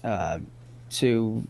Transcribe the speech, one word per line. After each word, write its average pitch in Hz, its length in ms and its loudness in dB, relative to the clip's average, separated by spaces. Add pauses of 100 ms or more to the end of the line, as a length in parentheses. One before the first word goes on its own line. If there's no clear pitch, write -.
uh, 82 360 -2 (500)
to 113 600 2